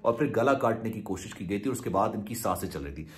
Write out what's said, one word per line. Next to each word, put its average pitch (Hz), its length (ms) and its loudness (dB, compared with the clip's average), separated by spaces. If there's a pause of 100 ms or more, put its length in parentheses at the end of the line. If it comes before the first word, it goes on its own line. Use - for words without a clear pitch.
और 117 140 4
फिर 147 140 2
गला 120 240 4
काटने 113 340 2
की 101 120 -6
कोशिश 92 300 -6
की 95 140 -8
गई 101 120 0
थी 113 100 -2
और 131 40 2
उसके - 180 -4
बाद 104 240 4
इनकी 104 220 -6
सांसें 95 320 -2
चल 80 120 -6
रही 71 140 -8
थी। 78 220 -10